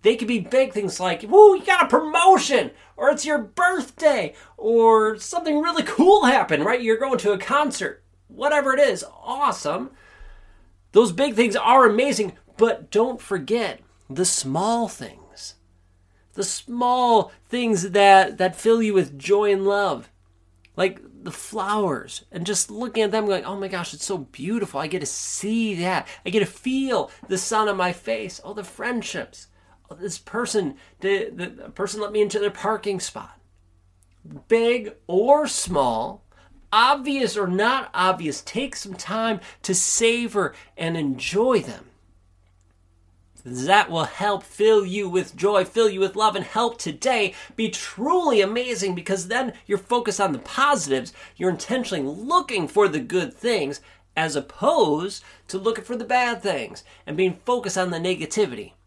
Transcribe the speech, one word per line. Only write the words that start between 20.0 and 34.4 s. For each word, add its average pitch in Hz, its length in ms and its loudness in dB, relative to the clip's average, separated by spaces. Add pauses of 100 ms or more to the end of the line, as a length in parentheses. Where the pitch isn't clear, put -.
Like 185 260 -2 (200)
the 175 100 -10
flowers, 202 1000 -4
and 170 140 -8
just 202 260 -4
looking 226 320 -2
at 208 80 0
them 220 140 0
going, 196 180 0
"Oh 185 140 -8
my 196 100 -8
gosh, 175 260 -8
it's - 120 -12
so 190 140 -4
beautiful. 170 600 -6
I 156 80 -6
get 180 140 -4
to 143 40 -8
see 220 680 -4
that. 175 320 -2 (180)
I - 40 -6
get 208 100 2
to 196 60 2
feel 254 640 -4 (160)
the 190 100 -2
sun 214 300 0
on 202 80 -2
my 180 160 -2
face." 220 540 -8
Oh, 202 80 -14
the 208 100 -12
friendships. - 840 -10 (420)
Oh, 160 60 -18
this 180 220 -10
person, 202 580 -4 (260)
the, 190 340 -2
the, 175 120 -8
the - 240 -18
person 208 280 -8
let 208 140 -6
me 214 80 2
into 208 180 0
their 202 100 -2
parking 202 520 -4
spot. - 400 -14 (1080)